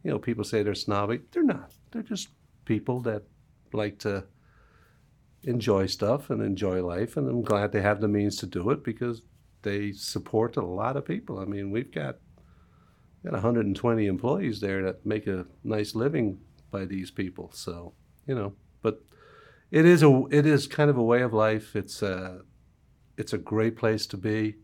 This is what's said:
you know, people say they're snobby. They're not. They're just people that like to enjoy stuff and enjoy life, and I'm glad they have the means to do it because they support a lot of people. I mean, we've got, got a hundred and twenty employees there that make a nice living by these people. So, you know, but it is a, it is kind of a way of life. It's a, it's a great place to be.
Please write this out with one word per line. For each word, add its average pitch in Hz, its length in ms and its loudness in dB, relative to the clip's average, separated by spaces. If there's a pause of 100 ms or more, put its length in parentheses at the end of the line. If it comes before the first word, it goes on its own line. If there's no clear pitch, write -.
you 170 60 -4
know, 139 80 -2
people 110 260 -4
say 107 200 0
they're 101 100 0
snobby. 104 480 -2 (100)
They're 349 120 0
not. 202 300 0 (180)
They're 226 100 -8
just - 280 -8 (360)
people 123 340 -2
that 110 240 -4 (480)
like 104 260 -4
to 98 280 -4 (1160)
enjoy 107 420 2
stuff 120 440 0
and 110 120 -2
enjoy 95 420 0
life, 90 320 -4
and 139 140 -2
I'm 120 120 -2
glad 104 300 2
they 104 100 0
have 104 200 2
the 110 80 2
means 104 280 2
to - 80 -8
do 90 260 -2
it 151 120 -2
because 117 380 -6 (400)
they 101 320 -4
support - 640 -2
a 104 80 -2
lot 110 320 -4
of 139 80 -6
people. - 340 -6
I 95 60 -6
mean, 101 260 -6
we've 120 200 -4
got, - 260 -6 (1040)
got - 100 -6
a - 60 -4
hundred 117 280 2
and 98 80 0
twenty 110 300 2
employees 117 540 -2
there 95 240 -2
that - 220 -6
make 107 220 -4
a 92 180 -4 (180)
nice 107 320 -4
living 117 440 0 (320)
by 98 120 -6
these 92 260 -8
people. - 440 -8
So, 85 400 -12 (340)
you 139 80 -2
know, 101 180 -4 (280)
but 110 200 0 (680)
it 160 140 6
is 175 180 10
a, 135 260 8
it 147 160 6
is 143 220 4
kind 147 220 4
of 131 80 4
a 120 60 2
way 120 180 6
of 120 120 0
life. 110 400 2
It's - 280 -6
a, 92 400 -4 (760)
it's 104 140 -6
a 107 60 -2
great 110 400 0
place 110 300 0
to 101 100 -10
be. 107 460 -2